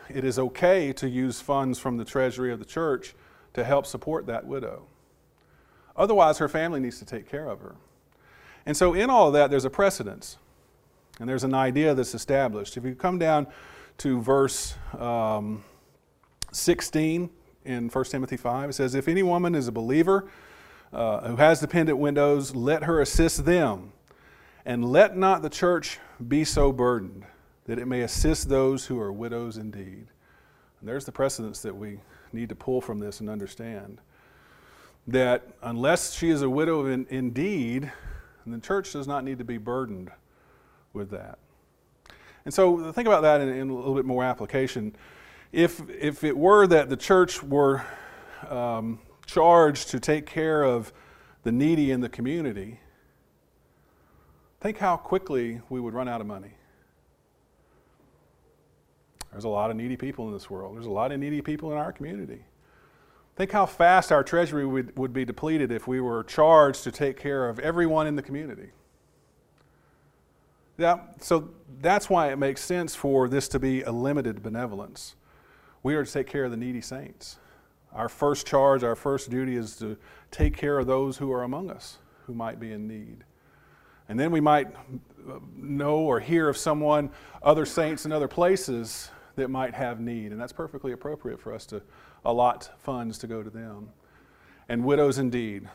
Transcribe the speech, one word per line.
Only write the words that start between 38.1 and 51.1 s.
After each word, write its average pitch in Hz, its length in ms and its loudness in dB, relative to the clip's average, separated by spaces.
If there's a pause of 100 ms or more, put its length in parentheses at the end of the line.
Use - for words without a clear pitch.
the 117 140 -10
church 190 340 -4
does 139 140 -8
not 143 180 -4
need 131 140 -8
to 120 60 -12
be 120 120 -8
burdened 110 540 -6 (840)
with 101 180 -10
that. 55 280 -14 (1080)
And 143 80 -8
so 175 380 4
think 240 140 -4
about 202 140 6
that 151 220 6
in, 135 80 0
in 135 180 -4
a 131 60 -4
little 131 200 -4
bit 131 120 0
more 127 180 0
application. 123 720 -4 (560)
If, 170 380 2
if 151 340 -4
it 147 100 0
were 190 340 8
that 151 200 6
the 135 80 -2
church 180 460 4
were, 139 420 2 (640)
um, 113 520 -6 (260)
charged 165 640 6
to 127 100 -4
take 151 240 0
care 156 380 0
of 120 280 0 (520)